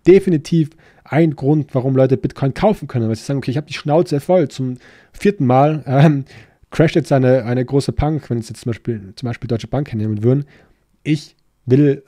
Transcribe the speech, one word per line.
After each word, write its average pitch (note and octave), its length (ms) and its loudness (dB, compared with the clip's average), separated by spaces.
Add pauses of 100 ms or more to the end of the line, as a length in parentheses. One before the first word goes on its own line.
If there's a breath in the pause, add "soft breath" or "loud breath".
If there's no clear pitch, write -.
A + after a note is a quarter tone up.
Definitiv E3 640 4 (340 soft breath)
ein D#3 300 0
Grund, D3 400 -2
warum C3 220 0
Leute C3 200 4
Bitcoin - 380 -4
kaufen G3+ 320 -2
können, A#2 220 -4
weil A2 80 -2
sie - 80 -12
sagen, C#3 140 -4
okay, B2+ 120 -6
ich A#2+ 60 -2
habe C#3+ 100 -6
die - 60 -20
Schnauze D3 480 -2
voll. F3+ 280 0
Zum B2+ 280 -8 (360 soft breath)
vierten G3+ 340 0
Mal, C#3 400 2
ähm, C#3 400 2 (440 soft breath)
crasht D#3 240 0
jetzt D#3 160 0
eine, C3 340 2
eine B2 200 -2
große C3 280 -2
Bank, D3 380 -4
wenn A#2+ 80 -4
es A2 100 -8
jetzt - 120 -18
zum B2 100 -6
Beispiel, G#2 460 -10
zum B2 100 -10
Beispiel A#2+ 220 -8
Deutsche A2+ 180 -4
Bank - 240 -6
hernehmen G#2+ 320 -4
würden. C3 220 2 (580 soft breath)
Ich - 320 -4 (320)
will C#3 420 2